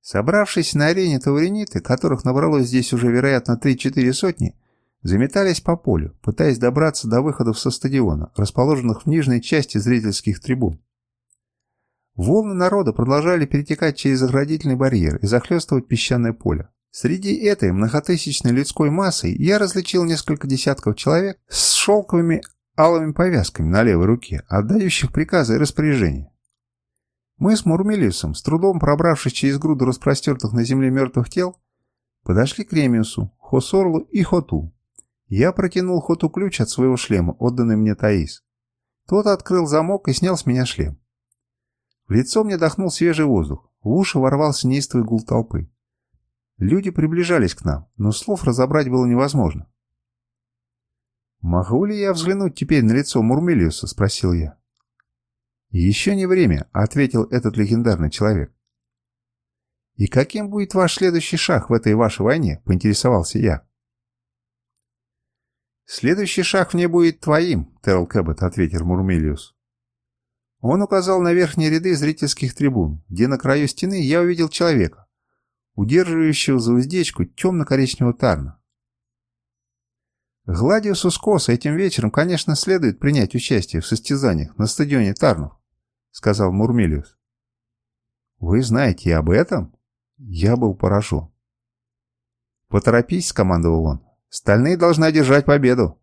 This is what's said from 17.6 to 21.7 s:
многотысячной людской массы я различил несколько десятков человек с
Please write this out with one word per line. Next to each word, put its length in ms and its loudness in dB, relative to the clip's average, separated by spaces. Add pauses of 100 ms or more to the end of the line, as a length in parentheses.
многотысячной 800 0
людской 380 0
массы 380 -2
я 300 0
различил 460 -2
несколько 420 -4
десятков 500 -2
человек 420 -2 (100)
с 240 0